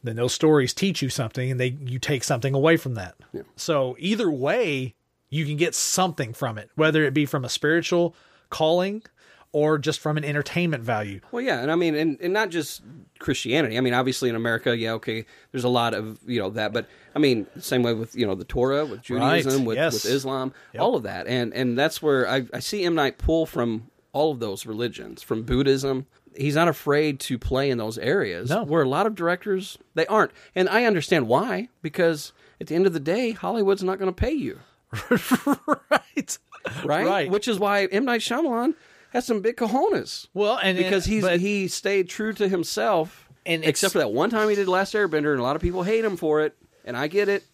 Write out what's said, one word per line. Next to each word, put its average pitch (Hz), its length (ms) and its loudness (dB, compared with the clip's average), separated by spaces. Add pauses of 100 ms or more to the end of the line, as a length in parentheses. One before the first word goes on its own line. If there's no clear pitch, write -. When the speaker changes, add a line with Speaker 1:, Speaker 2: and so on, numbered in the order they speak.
Speaker 1:
then 113 140 -6
those 120 180 0
stories 147 380 4
teach 190 300 -2
you 131 80 -2
something 127 400 -4
and 127 100 -2
they, 127 200 0
you 127 180 -6
take 135 260 -2
something 135 300 0
away 160 220 6
from 131 180 -4
that. 90 200 -8 (180)
Speaker 2:
Yeah. - 100 -10 (140)
Speaker 1:
So 135 420 -2
either 202 320 0
way, 143 640 -2 (340)
you 151 160 -4
can 147 120 -4
get 156 180 0
something 156 580 -2
from 110 260 -6
it, 104 160 -16
whether 156 300 4
it 135 100 0
be 147 120 2
from 135 180 -4
a 113 40 -8
spiritual 170 640 0 (340)
calling 180 540 0 (500)
or 151 260 2
just 147 200 -2
from 151 180 -2
an 156 80 -2
entertainment 147 580 -2
value. 104 380 -4 (120)
Speaker 2:
Well, 240 100 -4
yeah, 175 180 -2
and 143 120 0
I - 20 2
mean, 170 220 2
and, 151 240 -2
and 180 120 -2
not 208 180 0
just 165 320 -6 (360)
Christianity. 127 580 0
I 127 40 0
mean, 123 140 2
obviously 127 340 0
in 113 80 0
America, 117 400 0
yeah, 113 160 -2
okay, 113 320 -6 (280)
there's 127 120 -4
a 123 40 2
lot 117 260 2
of, 107 320 -8
you 120 140 -2
know, 98 100 -2
that, 107 220 -4
but 113 140 -4 (300)
I - 20 0
mean, 123 280 4 (120)
same 127 240 0
way 117 120 4
with, 113 200 -6
you 117 120 0
know, 95 100 0
the 90 80 -10
Torah, 135 420 0
with 117 160 -12
Judaism, 131 560 0
Speaker 1:
Right, 127 80 2
Speaker 2:
with, 113 100 -2
Speaker 1:
yes. 151 180 0
Speaker 2:
with 104 120 -4
Islam, 131 460 -2 (220)
Speaker 1:
Yep. 160 80 -2
Speaker 2:
all 240 140 2
of 127 80 -2
that. 92 220 -8
And, 120 280 -2
and 123 240 0
that's 156 220 0
where 131 280 2
I, 127 160 0 (100)
I 127 60 -8
see 202 240 -4
M. 170 100 0
Night 139 240 0
pull 160 280 2
from 117 440 -4 (220)
all 151 180 2
of 131 100 -6
those 104 260 -6
religions, 110 560 -8
from 113 200 -4
Buddhism. 135 640 0 (300)
He's 143 180 -2
not 165 140 4
afraid 147 520 2
to 127 180 -4
play 135 320 0
in 120 80 0
those 113 200 -4
areas 120 520 0
Speaker 1:
No. 214 120 0
Speaker 2:
where 156 200 2
a 131 60 2
lot 165 200 0
of 214 80 -4
directors, 180 640 -4 (160)
they 160 120 2
aren't. 214 240 2 (240)
And 185 140 2
I 226 160 4
understand 165 420 4
why, 185 440 0 (120)
because 165 500 0 (280)
at 135 80 -10
the 151 80 -2
end 190 100 4
of 180 60 4
the 165 80 -2
day, 220 320 -2
Hollywood's 196 500 0
not 190 160 -2
gonna 190 140 -2
pay 220 200 -2
you. 240 280 -6 (320)
Speaker 1:
<laughs> - 180 -10 (560)
Right. - 720 -2 (460)
Speaker 2:
Right? 147 220 0
Speaker 1:
Right. 185 240 0
Speaker 2:
Which 208 180 0
is 208 100 0
why 202 280 2
M. 196 180 0
Night 240 160 0
Shyamalan 254 540 0 (380)
has 247 140 -2
some 220 140 0
big 226 160 0
cojones. 254 800 0
Speaker 1:
Well, 208 280 2
and 190 160 2
Speaker 2:
Because 185 280 2
Speaker 1:
it, 190 40 0
Speaker 2:
he's, 214 120 2
Speaker 1:
but 175 180 2
Speaker 2:
he 196 280 0
stayed 196 400 0
true 214 260 -4
to 196 140 0
himself, 185 800 0 (180)
Speaker 1:
and 160 180 0
Speaker 2:
except 160 240 2
Speaker 1:
it's - 60 0
Speaker 2:
for 196 60 4
that 113 120 2
one 165 180 2
time 214 180 2
he 208 60 4
did 196 140 2
Last 190 260 2
Airbender, 156 380 2
and 131 80 2
a - 20 0
lot 135 140 0
of 160 60 -4
people 175 200 0
hate 226 220 2
him 196 120 0
for 151 260 2
it, 151 120 -2 (300)
and 120 120 -8
I 143 120 -2
get 196 200 2
it. 202 260 0